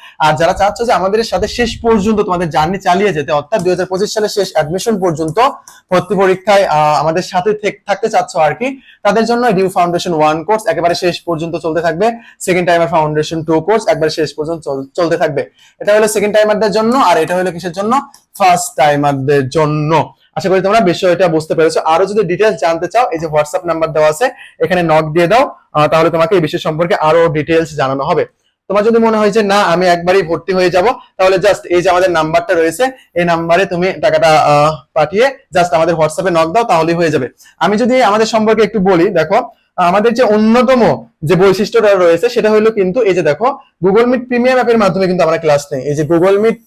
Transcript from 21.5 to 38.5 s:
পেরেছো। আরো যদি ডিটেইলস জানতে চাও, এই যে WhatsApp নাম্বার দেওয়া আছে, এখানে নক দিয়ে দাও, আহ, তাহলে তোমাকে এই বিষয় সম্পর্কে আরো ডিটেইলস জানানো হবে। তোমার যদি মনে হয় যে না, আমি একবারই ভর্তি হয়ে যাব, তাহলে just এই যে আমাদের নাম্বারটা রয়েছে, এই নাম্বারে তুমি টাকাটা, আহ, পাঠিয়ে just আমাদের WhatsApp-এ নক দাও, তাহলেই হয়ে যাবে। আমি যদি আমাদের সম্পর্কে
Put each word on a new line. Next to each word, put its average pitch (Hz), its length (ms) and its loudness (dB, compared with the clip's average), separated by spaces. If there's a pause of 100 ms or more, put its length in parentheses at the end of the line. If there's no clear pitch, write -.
পেরেছো। 160 260 2
আরো 165 260 0
যদি 202 160 -2
ডিটেইলস 185 380 0
জানতে 165 280 -2
চাও, 240 220 0
এই 165 80 -6
যে 165 80 -8
WhatsApp 151 400 -2
নাম্বার 160 260 -2
দেওয়া 151 160 2
আছে, 240 220 0 (280)
এখানে 175 240 0
নক 160 300 0
দিয়ে 170 140 2
দাও, 247 240 2 (220)
আহ, 151 140 2
তাহলে 160 240 2
তোমাকে 165 240 0
এই 180 60 4
বিষয় 156 200 -4
সম্পর্কে 170 340 -2
আরো 165 340 2
ডিটেইলস 156 460 -2
জানানো 139 300 -4
হবে। 151 220 -2 (420)
তোমার 202 160 0
যদি 233 140 2
মনে 226 180 2
হয় 214 140 0
যে 214 120 0
না, 202 200 2
আমি 175 240 0
একবারই 180 360 2
ভর্তি 165 300 -4
হয়ে 185 180 2
যাব, 180 160 0 (300)
তাহলে 190 200 2
just 185 320 0
এই 175 140 2
যে 185 80 0
আমাদের 180 200 2
নাম্বারটা 165 440 0
রয়েছে, 165 360 0 (240)
এই 175 100 -2
নাম্বারে 170 420 0
তুমি 180 260 -2
টাকাটা, 156 480 2
আহ, 147 360 2 (160)
পাঠিয়ে 190 380 0 (240)
just 175 200 0
আমাদের 165 200 2
WhatsApp-এ 160 360 -2
নক 165 220 0
দাও, 175 120 2
তাহলেই 165 300 0
হয়ে 170 160 0
যাবে। 131 180 -2 (300)
আমি 190 180 0
যদি 247 260 2
আমাদের 220 240 2
সম্পর্কে 220 360 2